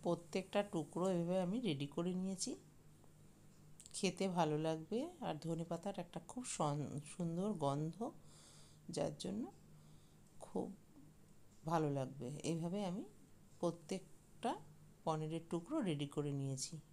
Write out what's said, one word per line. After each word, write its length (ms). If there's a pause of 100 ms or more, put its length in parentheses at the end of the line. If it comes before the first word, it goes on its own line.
প্রত্যেকটা 580 (140)
টুকরো 400
এভাবে 320
আমি 120 (100)
ready 280
করে 180
নিয়েছি। 380 (1400)
খেতে 320 (120)
ভালো 180 (100)
লাগবে, 340 (280)
আর 80 (100)
ধনেপাতার 580
একটা 240
খুব 160 (120)
সন-, 440 (140)
সুন্দর 360 (140)
গন্ধ, 320 (960)
যার 280
জন্য 260 (1040)
খুব 220 (1000)
ভালো 220 (100)
লাগবে। 300 (220)
এইভাবে 360
আমি 180 (540)
প্রত্যেকটা 920 (540)
পনিরের 440
টুকরো 320
ready 340
করে 240
নিয়েছি। 340 (200)